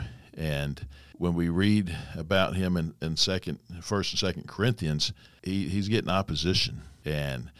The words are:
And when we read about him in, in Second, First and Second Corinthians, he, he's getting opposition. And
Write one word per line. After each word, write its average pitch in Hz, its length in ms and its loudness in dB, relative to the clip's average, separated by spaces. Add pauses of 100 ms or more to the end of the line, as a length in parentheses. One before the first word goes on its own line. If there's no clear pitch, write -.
(340)
And 71 520 -4 (300)
when 87 180 0
we 85 140 2
read 92 480 4 (200)
about 90 380 2
him 92 220 2
in, 80 260 0
in 80 140 -2
Second, 92 420 0 (240)
First 98 300 -2
and 90 60 -2
Second 92 280 -2
Corinthians, 90 640 0 (300)
he, 95 260 0
he's 98 200 0
getting 107 220 2
opposition. 90 720 2 (220)
And 71 560 -2